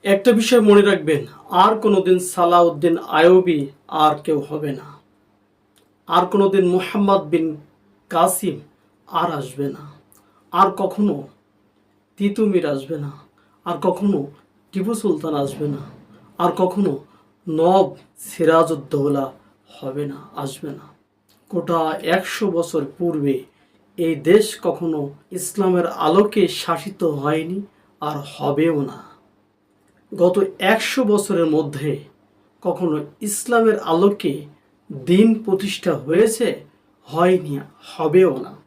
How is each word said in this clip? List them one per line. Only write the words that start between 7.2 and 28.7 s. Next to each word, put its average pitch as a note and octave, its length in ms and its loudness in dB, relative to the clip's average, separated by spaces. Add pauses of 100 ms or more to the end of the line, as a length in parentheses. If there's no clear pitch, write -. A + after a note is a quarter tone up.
বিন D#3+ 140 0 (640)
কাসিম E3+ 460 0 (520)
আর F3 200 -2 (120)
আসবে B2+ 340 -8
না, - 100 -18 (680)
আর F#3+ 160 4 (120)
কখনো F#3+ 340 -2 (1040)
তিতুমির G3 560 0
আসবে C3+ 300 -8
না, C#3 80 -10 (540)
আর E3+ 100 -6 (100)
কখনো F#3 320 0 (540)
টিপু F#3+ 220 -4
সুলতান D#3+ 480 -4
আসবে C#3+ 320 -6
না, - 80 -12 (560)
আর E3+ 120 0 (100)
কখনো F#3 320 0 (540)
নব F3 400 2 (420)
সিরাজউদ্দৌলা D3 1000 0 (500)
হবে C#3 340 -8
না, C#3 80 -14 (240)
আসবে C#3 360 -12
না। - 60 -20 (680)
গোটা E3+ 300 -2 (360)
একশো - 280 -4 (120)
বছর E3 260 -2 (140)
পূর্বে D3+ 380 -2 (640)
এই E3 160 -2 (140)
দেশ G#3+ 180 6 (200)
কখনো E3 340 -4 (380)
ইসলামের F#3 480 0 (200)
আলোকে G3 360 2 (180)
শাসিত E3+ 400 -6 (200)
হয়নি, D#3+ 380 -2 (440)
আর D3+ 140 -6 (180)
হবেও D3 440 -2 (120)